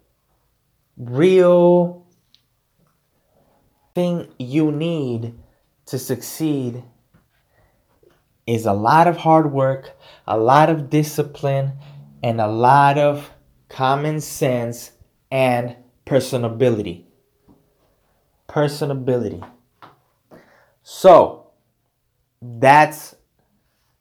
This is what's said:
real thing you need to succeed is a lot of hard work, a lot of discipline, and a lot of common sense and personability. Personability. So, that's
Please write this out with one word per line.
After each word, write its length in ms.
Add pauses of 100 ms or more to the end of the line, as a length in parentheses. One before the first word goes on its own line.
(960)
real 1120 (1900)
thing 440
you 340
need 600 (520)
to 120
succeed 840 (1600)
is 180
a 80
lot 340
of 120
hard 340
work, 400 (340)
a 120
lot 320
of 180
discipline, 840 (500)
and 180
a 60
lot 500
of 340 (380)
common 500
sense 720 (380)
and 460 (300)
personability. 1000 (1400)
Personability. 1000 (1400)
So, 680 (920)
that's 760 (840)